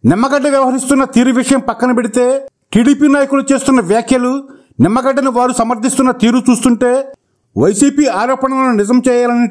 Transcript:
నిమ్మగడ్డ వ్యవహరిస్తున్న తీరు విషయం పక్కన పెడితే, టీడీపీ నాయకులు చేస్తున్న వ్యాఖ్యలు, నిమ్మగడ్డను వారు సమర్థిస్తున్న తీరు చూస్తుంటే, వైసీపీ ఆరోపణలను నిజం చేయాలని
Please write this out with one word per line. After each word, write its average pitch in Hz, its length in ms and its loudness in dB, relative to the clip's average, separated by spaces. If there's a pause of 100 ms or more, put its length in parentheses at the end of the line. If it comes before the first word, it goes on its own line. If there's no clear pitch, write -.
నిమ్మగడ్డ 269 440 0
వ్యవహరిస్తున్న 262 520 0 (100)
తీరు 247 240 4
విషయం 262 300 0
పక్కన 247 280 -2
పెడితే, 240 280 -2 (480)
టీడీపీ 277 420 2
నాయకులు 277 280 0 (100)
చేస్తున్న 262 360 0
వ్యాఖ్యలు, 247 420 0 (520)
నిమ్మగడ్డను 262 560 0
వారు 247 220 0
సమర్థిస్తున్న 247 500 0 (100)
తీరు 233 180 2 (100)
చూస్తుంటే, 240 420 2 (720)
వైసీపీ 277 420 2 (160)
ఆరోపణలను 262 600 -2
నిజం 226 180 2 (100)
చేయాలని 240 420 0